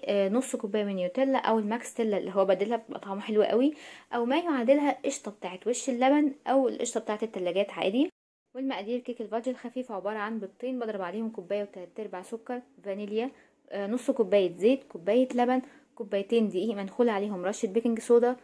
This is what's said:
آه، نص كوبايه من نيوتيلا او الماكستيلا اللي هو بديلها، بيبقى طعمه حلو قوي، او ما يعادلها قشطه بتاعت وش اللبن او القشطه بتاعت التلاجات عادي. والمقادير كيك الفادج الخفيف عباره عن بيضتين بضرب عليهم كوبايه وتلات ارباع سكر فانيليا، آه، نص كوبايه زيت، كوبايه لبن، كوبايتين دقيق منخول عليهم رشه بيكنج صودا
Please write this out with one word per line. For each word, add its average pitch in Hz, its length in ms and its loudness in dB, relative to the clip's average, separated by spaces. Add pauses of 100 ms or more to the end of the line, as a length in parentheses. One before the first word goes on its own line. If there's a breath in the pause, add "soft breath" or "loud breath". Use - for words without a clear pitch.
آه، 196 240 2
نص 247 260 -2
كوبايه 214 280 -2
من 202 120 -4
نيوتيلا 247 420 0
او 220 220 2
الماكستيلا 214 580 -2
اللي 190 180 -4
هو 196 100 4
بديلها، 196 320 2
بيبقى - 220 -12
طعمه 196 220 -8
حلو 214 220 2
قوي، 269 300 2 (400 loud breath)
او 240 120 -2
ما 262 120 0
يعادلها 285 680 4
قشطه 269 260 -6
بتاعت 185 360 -12
وش 247 220 -2
اللبن 269 440 4 (140)
او 269 200 4
القشطه 233 320 -4
بتاعت 214 240 -4
التلاجات 196 480 -2
عادي. 226 380 0 (460)
والمقادير 247 440 -4
كيك 240 220 -10
الفادج 226 280 -6
الخفيف 254 420 -8
عباره 202 260 -6
عن 214 220 -4
بيضتين 247 400 -8
بضرب 214 220 -4
عليهم 208 280 -6
كوبايه 202 320 -4
وتلات 202 380 -12
ارباع 196 220 -10
سكر 226 400 -10 (220)
فانيليا، 208 480 -4 (380 soft breath)
آه، 202 180 -6
نص 247 240 0
كوبايه 190 460 2
زيت، 233 260 4
كوبايه 214 520 2
لبن، 247 260 4 (340 loud breath)
كوبايتين 202 540 2
دقيق 190 260 -2
منخول 202 340 0
عليهم 202 360 -2
رشه 208 220 -2
بيكنج 226 320 2
صودا 240 440 6